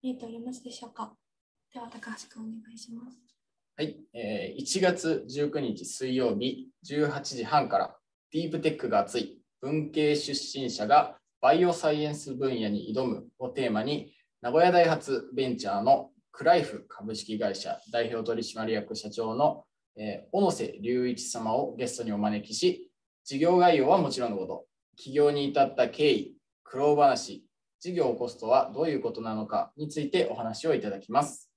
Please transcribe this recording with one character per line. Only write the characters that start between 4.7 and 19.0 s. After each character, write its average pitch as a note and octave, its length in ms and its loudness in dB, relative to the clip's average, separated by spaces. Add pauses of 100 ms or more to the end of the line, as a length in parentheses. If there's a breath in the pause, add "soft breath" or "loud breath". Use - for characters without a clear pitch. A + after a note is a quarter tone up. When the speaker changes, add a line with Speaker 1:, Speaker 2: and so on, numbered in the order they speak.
Speaker 2:
月 F3 480 0
十 C#3+ 220 -2
九 D3 100 -4
日 A2+ 260 -6
水 C3 300 -4
曜 A#2+ 200 2
日 B2+ 340 -6 (120)
十 D3 260 -2
八 C#3 280 -6
時 A#2 80 -6
半 D3 260 2
か - 80 2
ら、 - 200 -2 (340)
デ D#3 80 -2
ィ E3 100 -4
ー - 20 -8
プ - 80 -4
テ D#3 160 0
ッ - 20 -12
ク A#2+ 120 -4
が G#2+ 100 4
熱 - 200 -2
い、 G2+ 200 -8 (220)
文 D3+ 300 -2
系 D3+ 240 2
出 - 440 -6
身 C3 100 -4
者 G#2 180 -6
が - 320 4 (220)
バ E3+ 120 6
イ F3 120 6
オ F3 80 4
サ D#3 180 2
イ D3+ 120 2
エ D3+ 60 0
ン D3 60 -4
ス C3+ 200 -10
分 C3 240 -2
野 G#2+ 100 -2
に G#2 240 -4
挑 B2+ 100 0
む A2+ 240 -4 (120)
を B2+ 100 -6
テ B2+ 200 -2
ー - 20 0
マ G#2+ 120 0
に、 D3 320 -4 (260 soft breath)
名 A#2+ 100 -4
古 D#3 120 6
屋 F3+ 80 8
大 F3 160 8
発 C#3 460 0
ベ B2+ 160 0
ン A#2 80 -2
チ G2+ 100 -6
ャ G2 120 0
ー - 20 -2
の C3 300 4 (200)
ク - 120 -12
ラ E3+ 140 8
イ D#3 60 2
フ - 240 -10
株 G#2+ 280 -10
式 A2 220 -8
会 G2+ 180 -2
社 - 240 -8 (120)
代 A#2 220 -2
表 A2+ 120 -4
取 A#2 160 -2
締 A2+ 300 -6
役 G#2+ 240 -4
社 G#2+ 140 -10